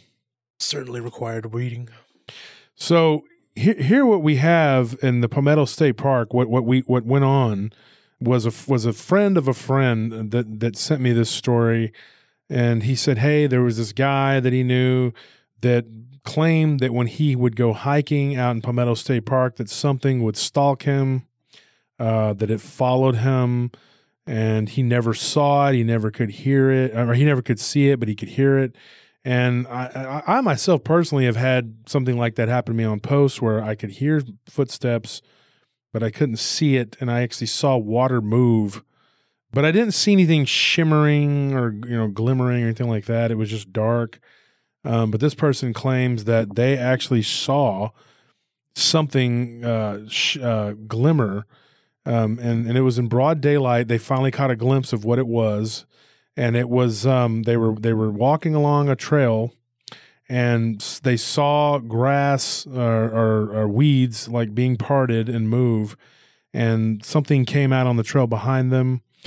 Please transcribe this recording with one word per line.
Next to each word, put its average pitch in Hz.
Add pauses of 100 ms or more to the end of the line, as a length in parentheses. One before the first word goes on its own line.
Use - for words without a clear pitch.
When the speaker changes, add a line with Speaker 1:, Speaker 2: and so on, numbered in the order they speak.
(600)
Speaker 1:
Certainly 123
required 113
reading. 120 (840)
Speaker 2:
So 165 (320)
here, 175
here 208
what 202
we 151
have 139
in 123
the 117
Palmetto 143
State 135
Park, 127
what, 123
what 120
we, 127
what 127
went 139
on 110 (480)
was 120
a 117
f-, -
was 123
a 117
friend 196
of 131
a 131
friend 113
that, 110
that 113
sent 147
me 123
this 117
story. 117 (580)
And 120
he 127
said, 123
hey, 147
there 127
was 117
this 107
guy 135
that 127
he 127
knew 127 (500)
that 120 (380)
claimed 156
that 127
when 120
he 143
would 120
go 117
hiking 143
out 123
in 113
Palmetto 120
State 117
Park, 127
that 110
something 135
would 107
stalk 139
him, 135 (760)
uh, 110
that 104
it 110
followed 131
him, 123 (540)
and 110
he 135
never 120
saw 143
it, 139
he 120
never 113
could 113
hear 135
it, 127
or 117
he 135
never 139
could 113
see 139
it, 131
but 113
he 107
could -
hear 135
it. 131 (480)
And 123
I, 131
I, 208
I 269
myself 170
personally 151
have 117
had 123 (120)
something 127
like 117
that 113
happen 120
to 113
me 113
on 107
posts 139
where 110
I 107
could 101
hear 147 (260)
footsteps, - (720)
but 110
I 110
couldn't 120
see -
it, 117
and 123
I 120
actually 117
saw 135
water 120
move, 110 (680)
but 139
I 160
didn't 214
see -
anything 165
shimmering 147
or, 120
you 117
know, 113
glimmering 123
or -
anything 117
like 107
that. 117
It 113
was 107
just 104
dark. 113 (640)
Um, 113
but 110
this 143
person 131
claims 127
that 113
they 131
actually 123
saw 110 (840)
something, 123
uh, 107
sh-, -
uh, 110 (140)
glimmer, 117 (600)
um, 117
and, 117
and 120
it 131
was 123
in 120
broad 135
daylight. 127
They 117
finally 131
caught 135
a 120
glimpse 127
of 104
what 120
it 127
was, 110 (520)
and 120
it 120
was, 120
um, 120
they 117
were, 113
they 113
were 107
walking 143
along 147
a 131
trail, 120 (760)
and 117
s-, -
they 123
saw 147
grass 135
or, 117
or, 110
or 110
weeds, 127
like, 117
being 123
parted 117
and 113
move, 113 (580)
and 113
something 139
came 139
out 127
on 120
the 113
trail 131
behind 127
them. 127 (240)